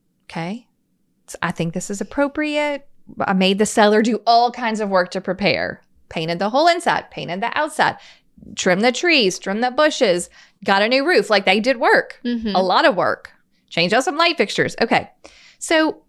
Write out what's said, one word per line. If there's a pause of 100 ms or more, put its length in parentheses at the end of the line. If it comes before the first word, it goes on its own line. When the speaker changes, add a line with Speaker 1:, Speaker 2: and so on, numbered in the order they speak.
(300)
Speaker 1:
Okay. (600)
So
I
think
this
is
appropriate. (320)
I
made
the
seller
do
all
kinds
of
work
to
prepare. (280)
Painted
the
whole
inside,
painted
the
outside, (580)
trimmed
the
trees,
trimmed
the
bushes, (360)
got
a
new
roof.
Like,
they
did
work,
Speaker 2:
Mm-hmm.
Speaker 1:
a
lot
of
work, (380)
changed
out
some
light
fixtures.
Okay. (480)
So